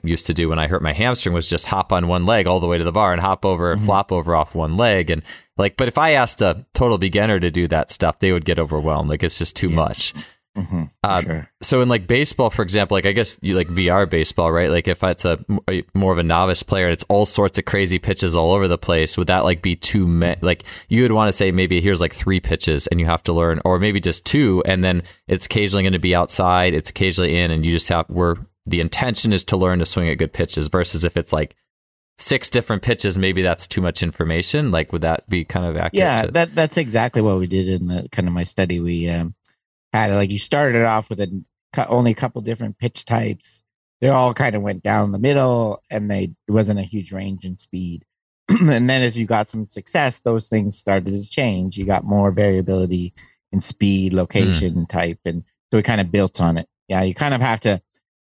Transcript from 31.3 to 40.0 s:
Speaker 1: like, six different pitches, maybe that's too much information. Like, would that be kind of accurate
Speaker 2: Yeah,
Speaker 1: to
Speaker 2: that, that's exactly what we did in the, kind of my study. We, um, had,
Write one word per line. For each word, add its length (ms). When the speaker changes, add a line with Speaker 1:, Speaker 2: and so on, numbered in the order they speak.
Speaker 1:
like, 220
six 320
different 320
pitches, 340
maybe 240
that's 260
too 140
much 220
information. 680
Like, 240
would 80
that 260
be 180
kind 200
of 120
accurate 180
Speaker 2:
Yeah, 260
Speaker 1:
to 120
Speaker 2:
that, 200
that's 240
exactly 460
what 160
we 80
did 200
in 200
the, 240
kind 160
of 80
my 80
study. 360
We, 300
um, 240
had, 220